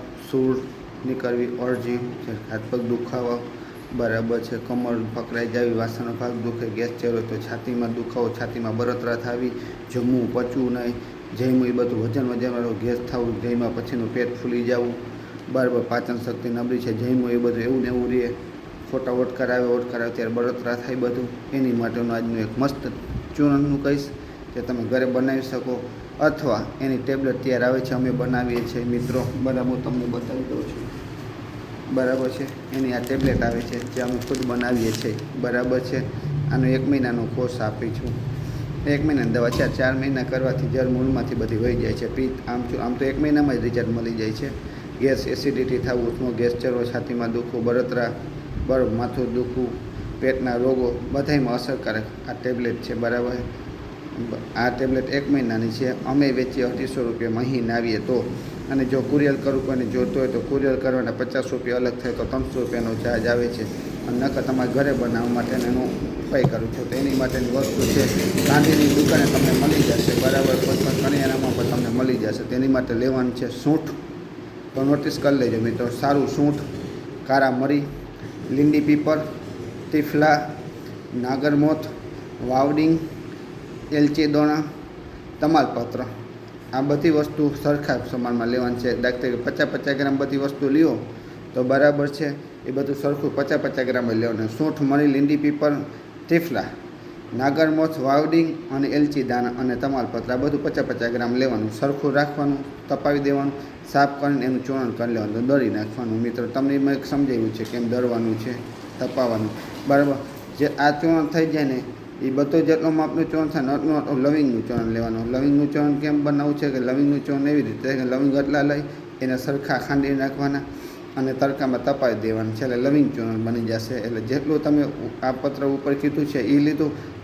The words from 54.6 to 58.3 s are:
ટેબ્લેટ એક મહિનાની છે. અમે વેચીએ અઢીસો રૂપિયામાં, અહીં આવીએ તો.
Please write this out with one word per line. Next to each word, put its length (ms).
ટેબ્લેટ 400
એક 220
મહિનાની 380
છે. 360
અમે 260
વેચીએ 320
અઢીસો 400
રૂપિયામાં, 400
અહીં 280
આવીએ 280
તો. 180